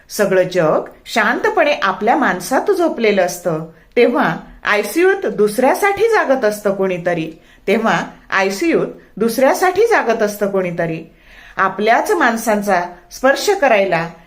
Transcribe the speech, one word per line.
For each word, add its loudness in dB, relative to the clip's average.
सगळं 2
जग 0
शांतपणे 0
आपल्या 0
माणसात -2
झोपलेलं 0
असतं, -4
तेव्हा 2
आयसीयूत 0
दुसऱ्यासाठी 0
जागत 2
असतं -2
कोणीतरी, -2
तेव्हा 0
आयसीयूत 0
दुसऱ्यासाठी 0
जागत 0
असतं -2
कोणीतरी. -4
आपल्याच 0
माणसांचा 0
स्पर्श 0
करायला 2